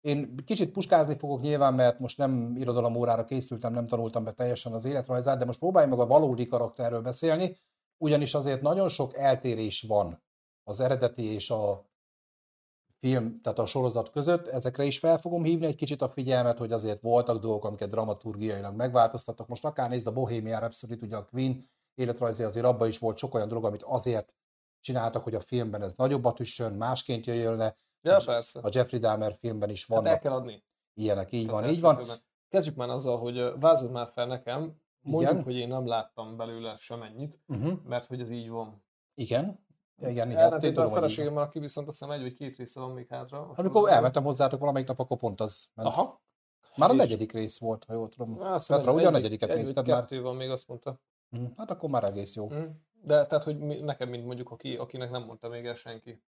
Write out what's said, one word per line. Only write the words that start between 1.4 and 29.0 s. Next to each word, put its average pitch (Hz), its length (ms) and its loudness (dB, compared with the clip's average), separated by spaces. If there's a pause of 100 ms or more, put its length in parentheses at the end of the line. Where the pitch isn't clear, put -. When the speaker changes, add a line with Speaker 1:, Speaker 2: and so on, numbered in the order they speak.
Speaker 1:
nyilván, 139 340 4
mert 123 240 4
most - 200 -8
nem 123 380 0
irodalomórára 120 680 2
készültem, 123 480 -4
nem 120 140 -2
tanultam 117 380 -2
be 110 80 -8
teljesen 123 400 -4
az 113 120 -6
életrajzát, 131 540 0
de 123 60 0
most 120 140 -4
próbálj 170 300 6
meg 127 100 2
a 120 80 6
valódi 127 400 4
karakterről 117 540 -2
beszélni, 160 560 0 (420)
ugyanis 147 360 2
azért 135 280 0
nagyon 175 260 2
sok 135 280 -2
eltérés 120 680 0
van 101 400 0 (420)
az 104 160 -8
eredeti 127 440 0
és 107 260 -4
a 104 340 0 (1160)
film, 127 400 0
tehát 110 180 -4
a 113 80 2
sorozat 120 440 0
között. 170 380 0
Ezekre 131 360 -2
is 139 140 0
fel 165 200 4
fogom 170 260 -2
hívni 165 220 2
egy 151 100 0
kicsit 143 260 -4
a 127 60 0
figyelmet, 123 500 2
hogy 117 140 -2
azért 107 300 -2
voltak 117 380 2
dolgok, 107 240 -2
amiket 104 260 -6
dramaturgiailag 104 840 -4
megváltoztattak. 120 720 2
Most 120 160 -10
akár 143 240 -2
nézd 120 180 -2
a 110 60 -4
Bohemian 113 480 -2
Rhapsody-t, 113 420 -8
ugye 107 140 -8
a 101 80 -8
Queen 131 460 -4 (240)
életrajzé 117 500 -2
azért 113 220 0
abban 113 220 4
is 110 100 -2
volt 110 200 -2
sok - 160 -6
olyan 113 140 0
dolog, 117 160 -4
amit 104 180 -2
azért 120 520 -2 (460)
csináltak, 117 420 -2
hogy 110 120 -6
a 104 60 -2
filmben 110 420 -4
ez 95 120 -6
nagyobbat 127 460 2
üssön, 113 320 -4
másként 117 540 -4
jöjjön 117 300 0
le. 110 200 -2 (260)
Speaker 2:
Ja, 180 140 6
Speaker 1:
És 190 80 6
Speaker 2:
persze. 120 380 -2
Speaker 1:
a 110 100 0
Jeffrey 123 280 2